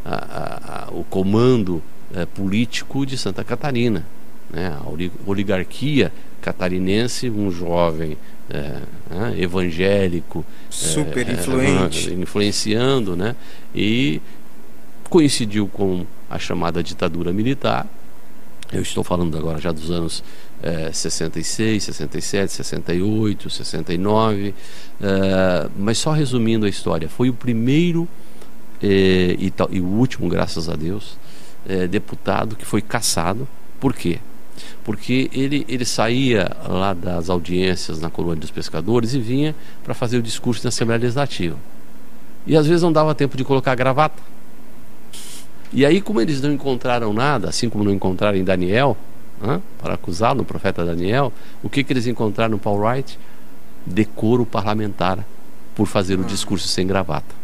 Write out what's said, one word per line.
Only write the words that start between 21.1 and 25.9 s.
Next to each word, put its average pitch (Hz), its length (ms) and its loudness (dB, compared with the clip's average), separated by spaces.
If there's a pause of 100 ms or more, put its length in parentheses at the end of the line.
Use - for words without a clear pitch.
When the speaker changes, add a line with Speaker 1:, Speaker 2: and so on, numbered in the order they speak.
Speaker 1:
e 80 60 -4
seis, 110 400 0
sessenta - 340 -4
e 85 40 -2
sete, 98 300 0
sessenta 82 400 -4
e 87 80 2
oito, 107 480 0
sessenta 82 460 -4
e 85 40 0
nove, 104 540 2 (480)
eh, 95 680 4 (100)
mas 110 200 2